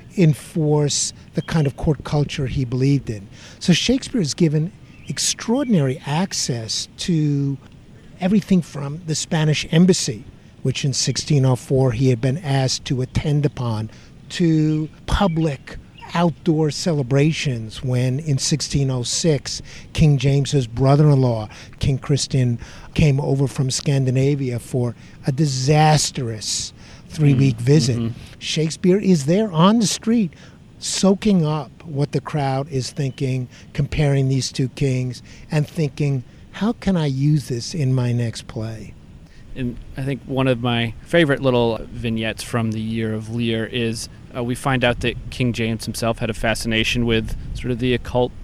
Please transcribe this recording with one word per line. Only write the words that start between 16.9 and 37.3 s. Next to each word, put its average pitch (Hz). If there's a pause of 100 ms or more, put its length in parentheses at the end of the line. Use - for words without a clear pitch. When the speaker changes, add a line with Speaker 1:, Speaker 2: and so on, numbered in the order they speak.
Speaker 1:
when 127
in 156
sixteen 139
oh 127
six - (320)
King 147
James's 139
brother-in-law, 131 (300)
King 135
Christian, 123 (340)
came 143
over 139
from 131
Scandinavia 135
for 123 (320)
a 147
disastrous 139 (360)
three-week 139
Speaker 2:
Mm, 117
Speaker 1:
visit. 131
Speaker 2:
mm-hmm. 117 (220)
Speaker 1:
Shakespeare 165
is 185
there 196
on 185
the 202
street 226 (480)
soaking 196
up 151 (160)
what 143
the 143
crowd 135
is 131
thinking, 131 (260)
comparing 139
these 131
two 131
kings, 127 (300)
and 151
thinking, 143 (300)
"How 220
can 202
I 156
use 143